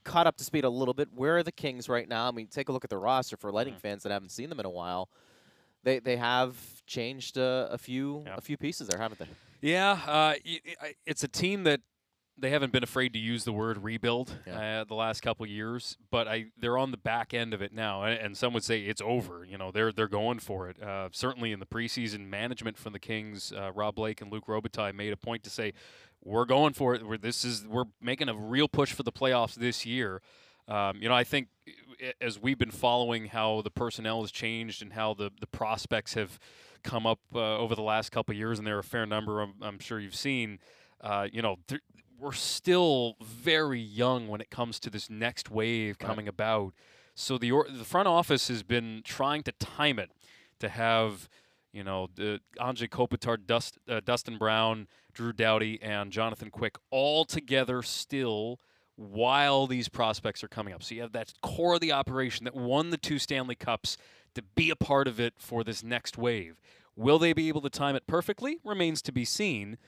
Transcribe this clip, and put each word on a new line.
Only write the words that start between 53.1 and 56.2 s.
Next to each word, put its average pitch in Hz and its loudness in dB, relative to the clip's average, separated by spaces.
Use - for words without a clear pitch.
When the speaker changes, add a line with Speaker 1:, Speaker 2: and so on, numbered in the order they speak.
Speaker 2:
Dust-, 117 0
uh, 113 -2
Dustin 120 -2
Brown, 110 2
Drew 117 -4
Doughty, 110 4
and 104 -4
Jonathan 110 -2